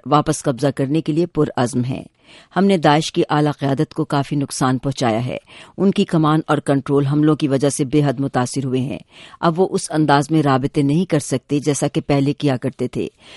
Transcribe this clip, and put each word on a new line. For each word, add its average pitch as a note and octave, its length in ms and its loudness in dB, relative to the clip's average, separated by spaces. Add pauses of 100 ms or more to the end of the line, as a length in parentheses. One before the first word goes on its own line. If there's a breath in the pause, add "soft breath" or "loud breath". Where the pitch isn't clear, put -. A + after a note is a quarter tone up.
واپس D3 380 0
قبضہ C#3+ 240 0
کرنے C#3 340 0
کے D#3 120 -4
لیے E3+ 120 0
پرعزم B2+ 580 -2
ہیں۔ B2+ 200 -6 (520 soft breath)
ہم F#3+ 100 2
نے G3 120 4
داعش D3+ 340 2
کی E3+ 180 0
اعلیٰ D3+ 300 2
قیادت C#3 340 -2
کو D#3 120 -2
کافی C#3+ 300 -4
نقصان C3+ 420 0
پہنچایا B2 480 -2
ہے۔ C#2 120 -6 (400 loud breath)
ان F#3+ 140 4
کی G3 140 2
کمان D#3 420 2
اور D3 100 2
کنٹرول C#3 480 0
حملوں D3+ 300 2
کی D3 120 -4
وجہ C3+ 220 2
سے C#3+ 160 -2
بے D3 200 2
حد C3 140 -2
متاثر C3 460 -2
ہوئے B2+ 160 -2
ہیں۔ B2+ 180 -6 (400 loud breath)
اب E3+ 200 0
وہ F#3+ 120 4
اس - 200 -4
انداز D3 400 2
میں D#3 120 2
رابطے C#3 380 0
نہیں D3 240 2
کر D#3 140 0
سکتے C#3+ 400 -4
جیسا D3 280 -2
کہ D3+ 200 -2
پہلے C#3+ 260 2
کیا C#3 240 -2
کرتے B2+ 300 -6
تھے، A2 200 -6 (300 loud breath)